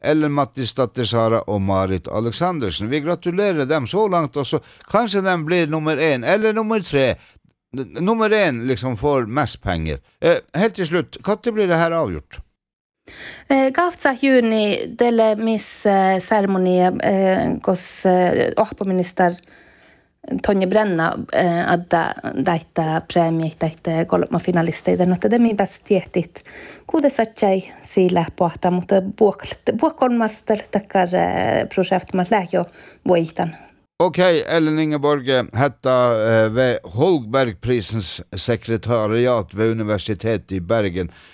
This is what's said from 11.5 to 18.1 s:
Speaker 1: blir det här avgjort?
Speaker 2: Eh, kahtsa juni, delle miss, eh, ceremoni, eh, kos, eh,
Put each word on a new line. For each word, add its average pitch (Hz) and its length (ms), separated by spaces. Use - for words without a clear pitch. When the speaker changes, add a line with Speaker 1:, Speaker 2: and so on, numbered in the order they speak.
Speaker 1:
blir 208 160
det 170 80
här 165 140
avgjort? 123 480
Speaker 2:
Eh, 269 240
kahtsa 339 480
juni, 226 640
delle 226 380
miss, 220 500
eh, 190 340
ceremoni, 185 580
eh, 190 600
kos, - 440
eh, 180 500